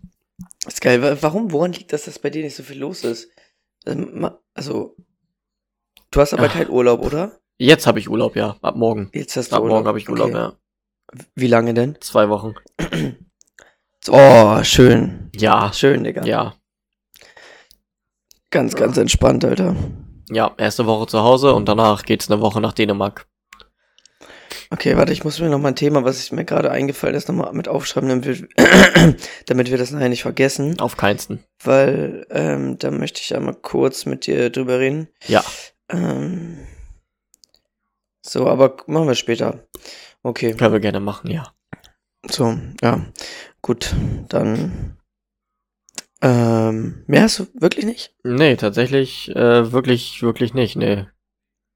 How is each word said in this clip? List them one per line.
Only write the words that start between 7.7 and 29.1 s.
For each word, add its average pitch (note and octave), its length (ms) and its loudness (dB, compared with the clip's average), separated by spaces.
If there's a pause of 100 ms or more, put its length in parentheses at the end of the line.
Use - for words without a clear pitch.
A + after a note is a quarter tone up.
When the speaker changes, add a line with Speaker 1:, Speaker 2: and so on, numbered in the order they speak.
Speaker 2:
hab A2+ 120 4
ich G#2+ 100 -8
Urlaub, A2+ 280 -2
ja. G#2+ 260 -2
Ab - 140 -2
morgen. A2 360 -2
Speaker 1:
Jetzt - 240 -10
hast B2 160 -6
du A2+ 40 0
Speaker 2:
Ab A2 60 0
Speaker 1:
Urlaub. A2 160 2
Speaker 2:
morgen A2 100 0
hab G#2+ 80 0
ich G#2 120 -10
Urlaub, A#2 220 0
Speaker 1:
Okay. - 80 -6
Speaker 2:
ja. - 140 -6 (800)
Speaker 1:
Wie B2+ 140 -2
lange A#2 260 2
denn? B2 260 0
Speaker 2:
Zwei G#2+ 280 2
Wochen. G#2 260 -4 (240)
Speaker 1:
<clears throat> D3 480 -8 (840)
Oh, A#2+ 560 10
schön. - 720 4
Speaker 2:
Ja. G#2 380 2
Speaker 1:
Schön, C#3 300 2
Digga. - 200 -6
Speaker 2:
Ja. A2 300 -4 (2000)
Speaker 1:
Ganz, B2+ 240 0
ganz A#2+ 220 -2
entspannt, B2 480 2
Alter. B2 320 0 (540)
Speaker 2:
Ja, G#2+ 260 -2
erste A2 300 -2
Woche A2 200 0
zu A2 140 0
Hause B2+ 320 6
und A2 160 0
danach G#2+ 360 2
geht's - 260 -2
eine G#2+ 100 2
Woche G#2+ 220 0
nach A2 100 -2
Dänemark. G2+ 540 -2 (1400)
Speaker 1:
Okay, - 260 0
warte, E3+ 160 0
ich D3+ 100 -6
muss D3+ 160 -8
mir E3 120 -2
noch C#3+ 80 0
mal C#3+ 100 -2
ein C3 80 -4
Thema, C#3+ 260 0
was C3 220 -2
ich - 80 -14
mir D#3+ 140 -8
gerade D3+ 240 -2
eingefallen C#3 440 -4
ist, C#3+ 140 -6
noch - 60 -4
mal - 180 -6
mit - 160 -8
aufschreiben, - 400 -4
damit B2+ 180 -2
wir, B2+ 300 -8
<clears throat> F3 920 4